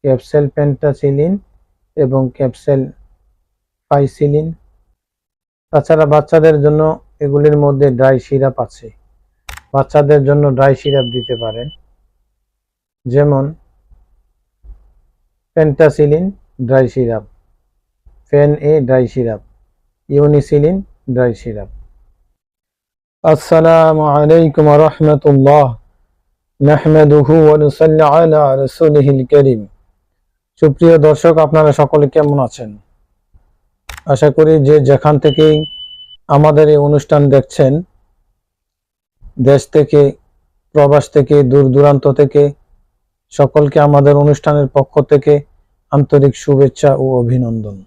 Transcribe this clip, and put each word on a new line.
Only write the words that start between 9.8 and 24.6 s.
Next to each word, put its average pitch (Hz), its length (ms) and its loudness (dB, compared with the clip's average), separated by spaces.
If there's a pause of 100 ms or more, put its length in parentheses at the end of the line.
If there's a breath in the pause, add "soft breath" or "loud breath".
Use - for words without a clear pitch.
জন্য 147 160 0 (140)
ড্রাই 135 240 2
সিরাপ 139 240 -4 (100)
দিতে 120 260 -8
পারেন, 113 260 -12 (1400)
যেমন 139 380 -2 (2000)
পেন্টাসিলিন 151 720 0 (420)
ড্রাই 131 260 0
সিরাপ, 117 300 -6 (1040)
ফেন 147 240 0 (200)
এ - 20 2 (140)
ড্রাই 127 260 0
সিরাপ, 117 280 -6 (680)
ইউনিসিলিন 147 680 0 (380)
ড্রাই 123 160 -2 (100)
সিরাপ। 104 280 -14 (1500)
আসসালামু 160 800 2 (120)
আলাইকুম 156 520 2